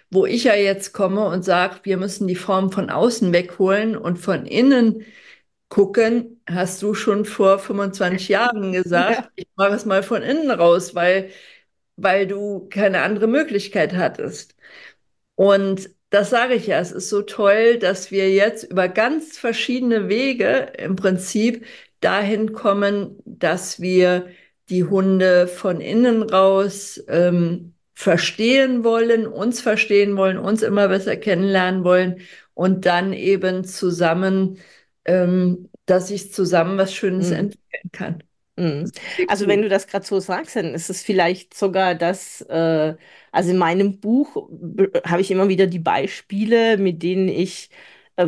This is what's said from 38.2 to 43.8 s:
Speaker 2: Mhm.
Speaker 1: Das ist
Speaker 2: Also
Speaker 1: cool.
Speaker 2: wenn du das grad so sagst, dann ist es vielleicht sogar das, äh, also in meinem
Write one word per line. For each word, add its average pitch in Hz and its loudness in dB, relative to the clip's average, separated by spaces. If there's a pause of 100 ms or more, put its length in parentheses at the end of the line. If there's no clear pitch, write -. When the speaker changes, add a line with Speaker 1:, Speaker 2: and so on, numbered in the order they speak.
Speaker 2:
Mhm. 160 -4 (260)
Speaker 1:
Das - -
ist 180 0
Speaker 2:
Also 202 -2
Speaker 1:
cool. - -
Speaker 2:
wenn 202 4
du 214 0
das 190 0
grad 196 -6
so 196 -2
sagst, 190 -6
dann 165 -4
ist 170 -8
es 180 -10
vielleicht 185 -2
sogar 190 0
das, 170 -6
äh, 160 0 (360)
also - 0
in 185 2
meinem 190 0